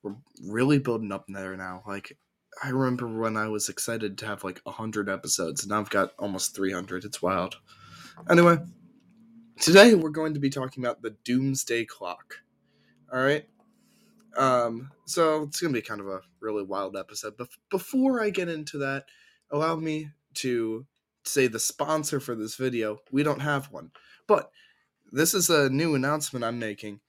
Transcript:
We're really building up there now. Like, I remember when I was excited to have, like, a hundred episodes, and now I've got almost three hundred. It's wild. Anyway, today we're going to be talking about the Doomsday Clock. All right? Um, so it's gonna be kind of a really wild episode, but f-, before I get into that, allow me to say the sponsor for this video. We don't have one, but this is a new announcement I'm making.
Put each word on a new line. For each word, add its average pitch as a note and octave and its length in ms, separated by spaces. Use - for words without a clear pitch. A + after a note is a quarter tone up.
We're G2+ 100
really B2+ 340
building A2+ 320
up G2 160
there F#2+ 300
now. F#2 280
Like, G2 320
I C3+ 60
remember B2+ 400
when A2 280
I G#2+ 120
was G#2+ 200
excited G#2+ 500
to A2 80
have, G2+ 180
like, F#2 220
a - 40
hundred G#2+ 380
episodes, F2+ 560
and G2 60
now G#2+ 100
I've G2+ 100
got F#2+ 260
almost G2+ 380
three G2 180
hundred. F#2 320
It's - 160
wild. F#2 360
Anyway, E3+ 280
today G3 380
we're D#3+ 140
going D#3 240
to D3 60
be C#3 80
talking C3 360
about - 180
the G#2+ 220
Doomsday B2 640
Clock. - 500
All B2+ 80
right? C#3+ 280
Um, B2 560
so D#3 360
it's D3 160
gonna E3 140
be A2+ 100
kind G#2 180
of G2 60
a F#2+ 140
really G#2+ 240
wild G2 340
episode, G#2 400
but A#2+ 120
f-, - 100
before B3+ 540
I G#3 80
get F3+ 180
into D3+ 300
that, C3+ 280
allow D#3 240
me D#3 360
to A#2 520
say C3 240
the A2+ 140
sponsor D3+ 580
for B2+ 160
this A2 200
video. A#2 440
We C#3 120
don't C#3+ 180
have C#3+ 300
one, D2+ 200
but - 240
this D#3+ 220
is F3+ 160
a D3 180
new D3+ 260
announcement C3+ 500
I'm A#2 140
making. G#2+ 500